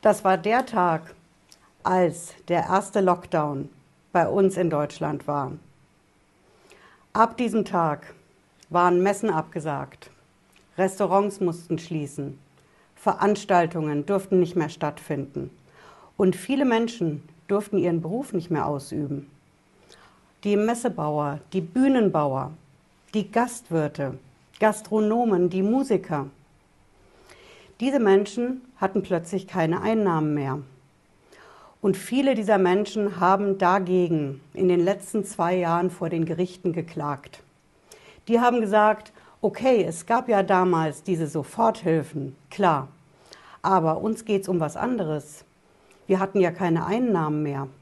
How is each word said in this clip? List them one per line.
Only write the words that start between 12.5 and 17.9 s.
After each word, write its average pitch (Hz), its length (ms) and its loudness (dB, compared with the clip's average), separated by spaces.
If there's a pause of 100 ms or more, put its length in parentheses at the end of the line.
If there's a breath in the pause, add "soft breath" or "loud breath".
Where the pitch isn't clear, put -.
Veranstaltungen 170 1120 0
durften 196 320 2
nicht 170 160 0
mehr 151 140 0
stattfinden 139 800 -8 (680 loud breath)
und 185 180 4
viele 269 300 -2
Menschen 226 560 0 (260)
durften 202 300 -2
ihren 170 240 0